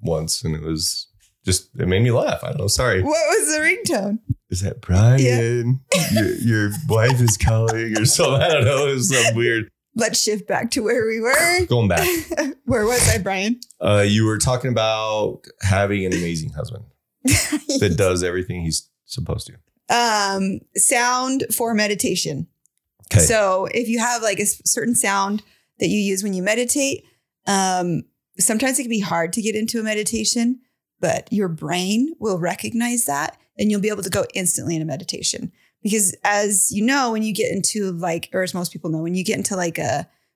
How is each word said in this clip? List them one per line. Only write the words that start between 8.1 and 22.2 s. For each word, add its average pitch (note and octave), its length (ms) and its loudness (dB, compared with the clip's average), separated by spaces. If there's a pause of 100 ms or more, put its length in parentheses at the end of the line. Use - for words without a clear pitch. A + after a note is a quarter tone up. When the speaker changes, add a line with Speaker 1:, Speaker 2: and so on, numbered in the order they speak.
Speaker 1:
I F3 80 4
don't D3 160 4
know. C#3+ 220 2
It C#3 80 0
was B2 180 0
something A#2 220 4
weird. A#2 340 0 (260)
Speaker 2:
Let's A3+ 260 0
shift G#3 260 -2
back - 240 -2
to C4+ 100 -2
where A3 260 0
we A3+ 140 -2
were. E4+ 460 2
Speaker 1:
Going A#2 200 2
back. E2+ 200 2 (300)
Speaker 2:
<laughs> D4 280 -4
Where A#3 200 0
was A#3+ 240 2
I, A3 100 2
Brian? G3 400 -2 (200)
Speaker 1:
Uh, G#2 280 4
you A2 180 4
were A2 140 2
talking B2+ 320 0
about A2 720 -2 (200)
having G2 440 2
an F#2 80 -2
amazing E2+ 380 -4
husband D2 340 -10 (180)
Speaker 2:
<laughs> - 200 -14
Speaker 1:
that C4+ 720 0
does F#2 260 2
everything F2+ 380 -4
he's E2 280 -6 (160)
supposed - 420 -8
to. - 60 -20 (420)
Speaker 2:
Um, G3+ 640 2 (140)
sound B3+ 800 2
for A#3 200 -2
meditation. F3+ 720 -2 (680)